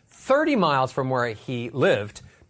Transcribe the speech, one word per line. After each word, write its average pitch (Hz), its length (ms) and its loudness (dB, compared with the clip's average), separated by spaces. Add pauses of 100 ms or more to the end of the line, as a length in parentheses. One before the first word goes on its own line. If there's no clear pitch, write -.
thirty 294 500 0
miles 143 380 2
from 131 160 -2
where 123 240 0
he 120 380 -8
lived 127 500 0 (280)